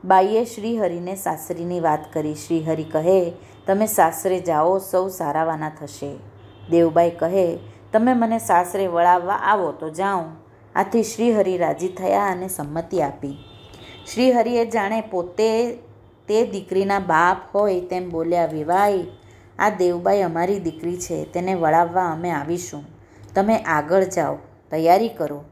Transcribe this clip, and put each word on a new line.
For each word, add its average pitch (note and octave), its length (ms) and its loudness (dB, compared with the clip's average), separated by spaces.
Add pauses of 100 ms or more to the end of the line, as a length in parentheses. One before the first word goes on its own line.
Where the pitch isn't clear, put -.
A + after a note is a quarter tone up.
બાઈએ G3 400 6
શ્રીહરિને G3 680 -4
સાસરીની F3 640 -4
વાત D3+ 340 0
કરી. D3+ 200 -4
શ્રીહરિ D#3+ 500 -2
કહે, E3+ 500 2 (340)
"તમે G3+ 180 2
સાસરે F#3 540 2
જાઓ, E3 380 2
સૌ F#3+ 300 -2
સારાવાના D#3 640 -2
થશે." C#3+ 460 -12 (540)
દેવબાઈ E3+ 400 4
કહે, E3+ 500 0 (340)
"તમે A#3 200 4
મને A3+ 260 0
સાસરે F#3 480 0
વળાવવા F3 460 4
આવો F#3+ 380 0
તો D#3 180 -10
જાઉં." F3+ 360 -2 (500)
આથી G3+ 280 2
શ્રીહરિ G#3+ 540 0
રાજી E3+ 300 -2
થયા F#3+ 380 0
અને F3+ 220 -4
સંમતિ E3 540 -6
આપી. C#3 360 -6 (760)
શ્રીહરિએ A#3+ 520 2
જાણે G#3+ 360 -2
પોતે A3 800 -2 (480)
તે A3 180 2
દીકરીના G3 540 -2
બાપ F3 380 4 (180)
હોય G3+ 260 2
તેમ F3+ 300 -6
બોલ્યા, E3 340 0
"વિવાઈ, E3+ 640 0 (520)
આ G#3 100 2
દેવબાઈ F#3 520 2
અમારી F3+ 380 -2
દીકરી E3 380 -6
છે, D#3 280 -8
તેને F3+ 280 -4
વળાવવા E3+ 520 2
અમે E3+ 260 -4
આવીશું, D3+ 540 -6 (500)
તમે G#3 220 2
આગળ D#3+ 460 0
જાઓ, D3+ 340 -2 (340)
તૈયારી E3+ 380 4
કરો." D3 420 -6